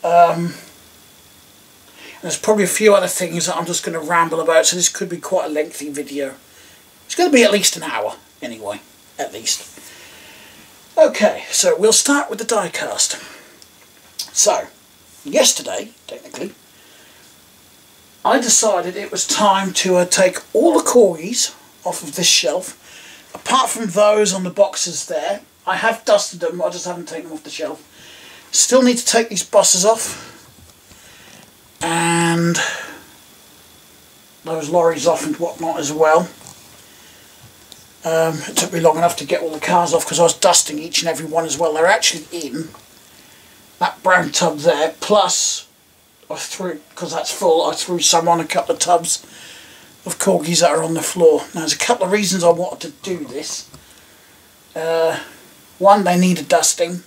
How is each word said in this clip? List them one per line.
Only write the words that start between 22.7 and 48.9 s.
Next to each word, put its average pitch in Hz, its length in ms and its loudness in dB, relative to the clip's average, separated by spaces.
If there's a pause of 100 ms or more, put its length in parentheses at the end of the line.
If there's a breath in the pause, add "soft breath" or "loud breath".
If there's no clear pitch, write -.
apart 254 360 0
from 226 180 -6
those 208 460 2
on 185 100 -6
the 180 60 -4
boxes - 560 0
there. 175 360 -6 (240)
I 190 120 -2
have 220 280 -2
dusted 202 340 2
them, 170 220 -4
I 165 80 -2
just 175 160 -10
haven't 170 220 -8
taken 160 220 -12
them 156 80 -14
off - 60 -18
the 147 60 -18
shelf. - 320 -10 (680 loud breath)
Still - 300 4
need 247 160 4
to - 80 -8
take 233 240 2
these 196 140 -6
buses 185 420 4
off, - 440 -2 (1500 loud breath)
and 170 760 0 (1900 loud breath)
those 160 240 -6
lorries 165 380 2
off 147 180 0
and 151 120 -4
whatnot 165 420 -4
as 143 120 -4
well. 160 380 4 (1800 loud breath)
Um, 160 420 0
it - 100 -4
took 180 160 -4
me 170 80 -2
long 160 160 4
enough 170 200 0
to 147 80 -10
get 160 160 -2
all 165 80 -6
the 156 100 -10
cars 175 340 0
off 165 120 0
'cause 156 140 -4
I 175 40 6
was 165 100 4
dusting 165 440 2
each 160 240 -4
and 170 80 -2
every 156 160 -4
one 165 200 -2
as 147 120 -6
well. 160 160 0
They're 160 140 2
actually - 440 0
in 160 380 -10 (1120 soft breath)
that 180 240 -6
brown 180 280 2
tub 156 280 -2
there, 156 420 2
plus - 640 0 (640)
I - 80 -10
threw, 175 420 -10 (160)
'cause - 160 -10
that's - 200 -6
full, 170 380 2
I - 60 -6
threw 175 240 -4
some 170 280 2
on 170 120 4
a 156 60 -4
couple 170 280 -2
of - 60 -4
tubs 170 400 0 (840 loud breath)